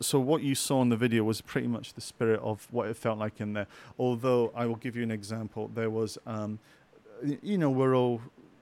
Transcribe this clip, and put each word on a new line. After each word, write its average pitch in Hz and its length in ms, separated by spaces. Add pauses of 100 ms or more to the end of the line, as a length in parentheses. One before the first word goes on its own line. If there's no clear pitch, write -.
so - 180
what 143 220
you 135 140
saw 135 260
in 123 80
the 117 80
video 113 260
was 107 180
pretty 123 260
much 117 260
the - 80
spirit 113 400
of 107 300
what 117 160
it 110 80
felt 110 240
like 107 220
in 104 120
there. 104 140 (320)
Although 123 560
I 120 100
will 113 120
give 117 180
you 120 80
an 113 80
example. 107 640
There 113 160
was, 110 360
um, 107 340 (640)
y-, 143 180
you 202 160
know, 156 120
we're 131 260
all, 123 260 (400)